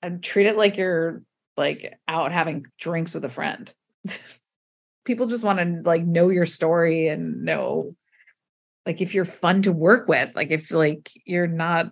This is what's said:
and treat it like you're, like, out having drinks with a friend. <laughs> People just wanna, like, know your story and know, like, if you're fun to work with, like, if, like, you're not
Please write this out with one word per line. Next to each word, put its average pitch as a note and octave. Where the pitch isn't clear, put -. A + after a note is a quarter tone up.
and F3
treat G3+
it G#3+
like G3+
you're, E3+
like, -
out D#3+
having D#3
drinks E3
with D3+
a C3
friend. D3
<laughs> -
People A#3+
just A3+
wanna, F3
like, E3+
know E3+
your F3+
story E3
and D#3+
know, D#3
like, E3+
if F#3
you're F#3
fun F#3
to G3
work F3
with, C#3
like, D3
if, D#3
like, D#3
you're F3
not E3